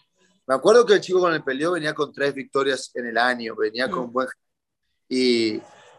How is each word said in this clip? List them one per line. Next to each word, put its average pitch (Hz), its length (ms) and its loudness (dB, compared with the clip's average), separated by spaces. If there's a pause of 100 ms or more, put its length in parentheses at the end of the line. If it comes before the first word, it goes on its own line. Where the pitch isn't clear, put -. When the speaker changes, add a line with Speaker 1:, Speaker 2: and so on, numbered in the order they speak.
(480)
Speaker 1:
Me 131 80 2
acuerdo 220 320 6
que 208 60 6
el 175 80 6
chico 185 180 0
con 175 140 2
el 147 100 -4
peleó 139 300 -2
venía 156 200 -4
con 147 180 -4
tres 139 220 -2
victorias 135 600 -4
en 123 100 -8
el 113 120 -4
año, 117 380 0
venía 110 320 -2
Speaker 2:
Mm. - 40 -6
Speaker 1:
con 123 200 -6
buen, 127 160 -2 (800)
y, 117 540 0 (360)